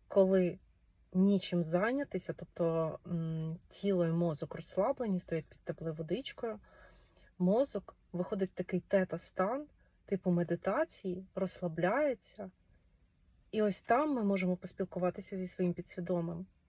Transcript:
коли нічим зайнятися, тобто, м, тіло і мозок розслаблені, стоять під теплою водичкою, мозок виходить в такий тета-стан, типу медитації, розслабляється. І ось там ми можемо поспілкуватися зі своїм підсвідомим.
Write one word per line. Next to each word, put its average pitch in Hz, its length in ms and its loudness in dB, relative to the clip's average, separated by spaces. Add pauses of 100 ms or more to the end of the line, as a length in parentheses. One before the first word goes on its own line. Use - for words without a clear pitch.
коли 190 520 4 (540)
нічим 185 500 4
зайнятися, 190 680 0
тобто, 165 760 -2
м, 160 500 -4 (100)
тіло 190 380 0
і 165 60 2
мозок 165 440 0
розслаблені, 214 640 -2
стоять 165 260 -4
під - 140 -20
теплою 160 340 -6
водичкою, 208 680 -6 (760)
мозок 202 580 2 (160)
виходить 185 400 -2
в - 40 -20
такий 185 240 -2
тета-стан, 196 840 0 (400)
типу 190 260 0
медитації, 180 960 -2 (100)
розслабляється. 190 1160 -2 (1000)
І 214 100 2
ось 208 200 2
там 285 320 4
ми 233 100 0
можемо 185 340 2
поспілкуватися 185 800 -4
зі 185 100 -4
своїм 180 260 0
підсвідомим. 175 720 -4 (240)